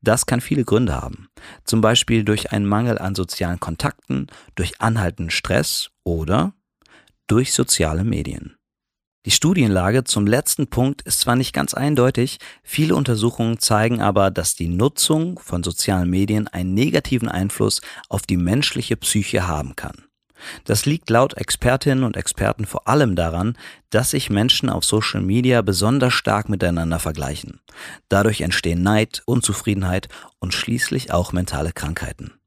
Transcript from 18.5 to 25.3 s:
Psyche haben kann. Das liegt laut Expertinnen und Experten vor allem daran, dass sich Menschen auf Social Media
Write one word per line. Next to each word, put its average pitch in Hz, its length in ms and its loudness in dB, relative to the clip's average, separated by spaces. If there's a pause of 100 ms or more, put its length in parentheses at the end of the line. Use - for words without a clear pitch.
Psyche 98 500 -2
haben 73 300 -4
kann. - 300 -14 (580)
Das - 220 0
liegt 151 220 -2
laut 120 260 4
Expertinnen 131 680 0
und 117 140 -2
Experten 104 500 -2
vor - 220 -8
allem 123 260 4
daran, 87 420 -2 (340)
dass 107 200 2
sich 143 180 -2
Menschen 110 400 2
auf 90 140 -2
Social 107 380 0
Media 117 420 2